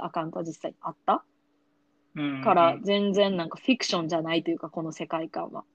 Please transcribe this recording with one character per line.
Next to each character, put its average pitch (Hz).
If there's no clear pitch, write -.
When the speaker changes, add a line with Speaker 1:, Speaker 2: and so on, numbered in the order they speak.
Speaker 1:
ア 180
カ 170
ウ 160
ン -
ト 185
は 175
実 160
際 160
あ 165
っ -
た。 247
Speaker 2:
う 151
ん -
う 143
ん -
う -
ん。 135
Speaker 1:
か 196
ら、 170
全 202
然 196
な 170
ん -
か -
フ -
ィ 254
ク -
シ -
ョ 170
ン 156
じ 170
ゃ 160
な 165
い 165
と 165
い -
う 156
か、 165
こ 165
の 160
世 156
界 160
観 170
は。 -